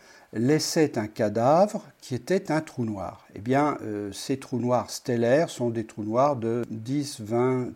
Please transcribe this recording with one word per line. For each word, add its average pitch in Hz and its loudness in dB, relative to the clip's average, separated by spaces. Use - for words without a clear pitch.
laissaient 151 2
un 107 -2
cadavre 135 2
qui - -8
était 175 -2
un 156 0
trou 131 -6
noir. 98 -6
Eh 95 -12
bien, 135 2
euh, 104 -6
ces 131 -4
trous 131 -6
noirs 120 0
stellaires 120 2
sont 120 -2
des 113 -4
trous - -12
noirs 127 2
de 113 -2
dix, 131 -6
vingt, 120 0